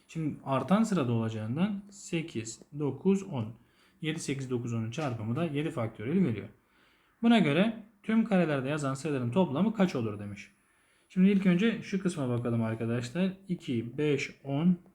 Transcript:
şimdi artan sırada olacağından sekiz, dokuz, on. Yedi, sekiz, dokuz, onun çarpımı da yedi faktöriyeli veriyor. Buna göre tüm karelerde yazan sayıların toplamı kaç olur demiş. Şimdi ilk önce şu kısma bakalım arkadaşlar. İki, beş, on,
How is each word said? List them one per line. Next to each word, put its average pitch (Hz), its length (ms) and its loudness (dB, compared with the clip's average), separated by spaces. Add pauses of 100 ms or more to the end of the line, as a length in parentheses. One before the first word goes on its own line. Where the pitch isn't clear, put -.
şimdi 160 360 -6
artan 135 380 2
sırada 170 300 0
olacağından 113 800 -2
sekiz, - 720 -8 (160)
dokuz, 151 440 0
on. 127 240 -6 (560)
Yedi, 160 180 -4
sekiz, 131 300 -6
dokuz, 120 240 -4
onun 113 160 -4
çarpımı 117 460 -4
da 165 80 -2
yedi 151 260 -4
faktöriyeli 127 540 -2
veriyor. 104 240 -2 (720)
Buna 233 160 6
göre 180 480 2 (160)
tüm 226 220 2
karelerde 151 440 2
yazan 143 260 -2
sayıların 131 360 -2
toplamı 180 440 2
kaç 180 220 2
olur 107 220 -2
demiş. 101 320 -12 (580)
Şimdi 190 220 6
ilk 196 160 4
önce 190 360 4
şu 190 200 -4
kısma 147 260 -2
bakalım 120 340 0
arkadaşlar. 120 680 -2 (160)
İki, 127 500 -4
beş, 151 320 0 (140)
on, 156 340 2 (160)